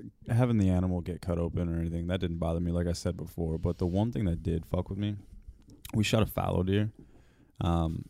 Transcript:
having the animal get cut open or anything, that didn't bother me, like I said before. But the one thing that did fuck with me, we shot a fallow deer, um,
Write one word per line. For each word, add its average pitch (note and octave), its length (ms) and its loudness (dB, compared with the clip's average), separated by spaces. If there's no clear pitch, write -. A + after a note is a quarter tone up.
having A#2+ 300 4
the G2 120 6
animal F2+ 320 2
get E2 200 -6
cut F2 160 -2
open E2+ 320 -2
or E2 100 -2
anything, E2+ 280 -2
that F2+ 120 0
didn't E2+ 180 -2
bother E2 220 0
me, E2+ 120 0
like F2 160 2
I F2 60 0
said F2 240 -4
before. E2 400 -4
But E2+ 200 -2
the F#2 100 0
one G2+ 240 2
thing A#2 140 -2
that E2+ 180 0
did E2 220 -2
fuck F2+ 240 -2
with G2 100 -6
me, G#2 160 -2
we G#2+ 100 2
shot A2 180 4
a F#2+ 60 2
fallow F#2 360 0
deer, G2+ 280 2
um, E2+ 480 2